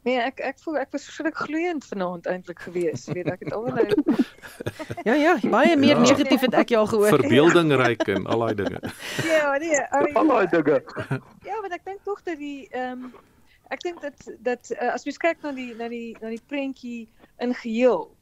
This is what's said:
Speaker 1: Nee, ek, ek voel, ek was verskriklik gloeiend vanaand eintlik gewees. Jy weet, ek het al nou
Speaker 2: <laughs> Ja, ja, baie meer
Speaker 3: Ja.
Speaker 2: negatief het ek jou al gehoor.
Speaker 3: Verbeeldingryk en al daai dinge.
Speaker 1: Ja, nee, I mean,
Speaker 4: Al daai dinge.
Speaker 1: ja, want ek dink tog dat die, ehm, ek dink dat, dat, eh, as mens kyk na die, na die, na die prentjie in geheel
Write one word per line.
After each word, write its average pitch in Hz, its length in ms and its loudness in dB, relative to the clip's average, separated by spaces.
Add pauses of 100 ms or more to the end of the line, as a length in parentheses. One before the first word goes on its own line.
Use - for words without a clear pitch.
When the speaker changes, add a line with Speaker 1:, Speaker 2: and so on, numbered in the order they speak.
Speaker 1:
Nee, 247 180 0
ek, 254 180 -6
ek 262 220 -8
voel, 320 160 -8
ek 262 160 -6
was 285 100 -8
verskriklik 311 320 -8
gloeiend 320 480 -4
vanaand 180 420 -8
eintlik 180 380 -8
gewees. 170 420 -4
Jy 151 120 -8
weet, 175 140 -4
ek 180 120 -12
het 151 80 -8
al 220 140 -6
nou 247 200 0 (640)
Speaker 2:
<laughs> - 600 -8
Ja, 240 100 4
ja, 311 240 4
baie 262 340 4
meer 285 220 6
Speaker 3:
Ja. 240 60 6
Speaker 2:
negatief 269 420 4
het 233 80 0
ek - 180 2
jou 226 80 4
al 214 120 2
gehoor. 107 260 4
Speaker 3:
Verbeeldingryk 135 920 6
en 98 180 0
al 113 200 0
daai 113 160 -2
dinge. 87 180 -4 (460)
Speaker 1:
Ja, 302 340 2
nee, 330 140 -2
I 269 300 0
mean, 294 120 -2
Speaker 4:
Al 311 160 4
daai 214 220 4
dinge. 151 280 2 (600)
Speaker 1:
ja, 403 160 -8
want 392 160 -8
ek - 80 -16
dink 392 220 -12
tog 403 180 -6
dat 330 140 -6
die, 285 320 -12
ehm, 254 400 -8 (640)
ek 269 100 -14
dink 349 160 -8
dat, 285 300 -12 (100)
dat, 240 380 -4
eh, 240 160 -2
as - 100 -8
mens 285 140 -8
kyk 330 260 -2
na 294 80 -8
die, 254 240 -10
na 233 160 -8
die, 233 300 -10
na 226 80 -10
die 226 160 -8
prentjie 254 600 -8 (340)
in 247 120 -2
geheel 226 540 2 (140)